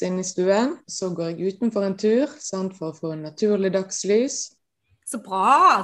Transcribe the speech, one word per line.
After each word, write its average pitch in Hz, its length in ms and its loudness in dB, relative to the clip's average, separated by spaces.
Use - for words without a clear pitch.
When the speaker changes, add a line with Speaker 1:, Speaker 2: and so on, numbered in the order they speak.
Speaker 1:
inne 185 160 -2
i 185 80 -6
stuen. 202 460 2
Så - 320 -8
går 165 140 -4
jeg 175 240 -4
utenfor 214 320 -2
en 190 100 -2
tur, 220 300 2
sant, 190 380 -6
for 160 160 -6
å 151 60 -20
få 160 160 -6
en 156 100 -10
naturlig 196 480 0
dagslys. 196 680 0
Speaker 2:
Så 220 160 -8
bra! 233 600 4